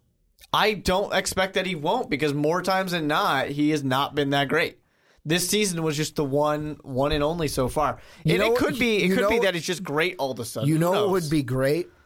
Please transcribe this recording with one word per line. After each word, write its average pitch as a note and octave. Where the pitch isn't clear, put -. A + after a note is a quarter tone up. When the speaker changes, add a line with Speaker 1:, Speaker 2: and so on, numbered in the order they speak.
Speaker 1:
I G#3
don't F#3
expect F#3+
that F#3
he F#3
won't, F3
because C#3+
more D3+
times F#3+
than E3
not, D#3
he D3
has D3+
not C3+
been C#3+
that C#3
great. D#3
This F3
season F#3+
was D#3
just D3+
the D#3
one, D3+
one C3+
and D3
only D#3+
so B2+
far. C3+
Speaker 2:
You D#3+
Speaker 1:
And F3+
Speaker 2:
know A3
Speaker 1:
it -
Speaker 2:
what, B3
Speaker 1:
could D4
be, A3+
it F3+
Speaker 2:
you F#3+
Speaker 1:
could F#3+
Speaker 2:
know G3
Speaker 1:
be A#3
Speaker 2:
what, -
Speaker 1:
that F3+
it's D#3+
just -
great D#3+
all C3+
of A#2+
a A#2+
sudden. B2+
Speaker 2:
you D#3+
Speaker 1:
Who D#3
Speaker 2:
know E3+
what F#3+
Speaker 1:
knows? G3+
Speaker 2:
would D3
be D3+
great? C3+